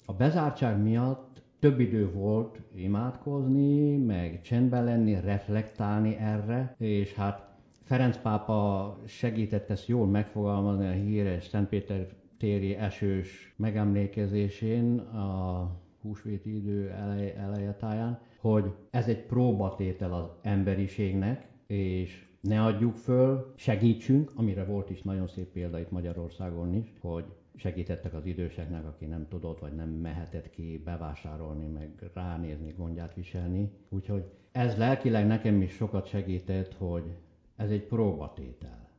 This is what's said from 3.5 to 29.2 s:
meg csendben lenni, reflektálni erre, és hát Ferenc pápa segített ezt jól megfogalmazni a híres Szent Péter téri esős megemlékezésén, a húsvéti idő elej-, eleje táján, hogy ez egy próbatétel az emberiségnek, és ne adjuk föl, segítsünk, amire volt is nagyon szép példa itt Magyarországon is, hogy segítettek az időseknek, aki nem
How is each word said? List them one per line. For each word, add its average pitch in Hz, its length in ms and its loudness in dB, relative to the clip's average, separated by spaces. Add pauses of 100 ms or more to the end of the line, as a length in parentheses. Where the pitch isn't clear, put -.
meg 90 440 0
csendben 123 420 4
lenni, 113 360 4
reflektálni 104 960 0
erre, 107 640 -2
és 104 360 0
hát 101 380 -2 (320)
Ferenc 127 340 2
pápa 104 880 0
segített 110 640 -2
ezt 98 180 -2
jól 117 200 4
megfogalmazni 101 800 2
a 92 40 0
híres 98 560 0
Szent 101 220 0
Péter 98 380 -2 (300)
téri 101 380 0
esős 98 840 -2
megemlékezésén, 104 1400 2
a 92 720 -2 (320)
húsvéti 107 540 -6
idő 101 340 -2
elej-, 101 480 -4
eleje 101 360 -4
táján, 113 460 -4 (180)
hogy 107 340 4 (200)
ez 117 160 2
egy 113 180 0
próbatétel 98 880 0
az 85 160 -4 (120)
emberiségnek, 98 1080 0 (200)
és 92 600 -2 (140)
ne 107 220 2
adjuk 110 320 4
föl, 131 600 2
segítsünk, 117 800 4
amire 98 280 0
volt 101 260 -2
is 92 120 -8
nagyon 95 260 -2
szép 90 200 -8
példa 87 320 -6
itt 85 120 -8
Magyarországon 87 840 -4
is, 113 260 -2
hogy 85 260 -6 (300)
segítettek 90 580 -6
az 80 120 -8
időseknek, 82 600 -6
aki 78 200 -12
nem 78 240 -8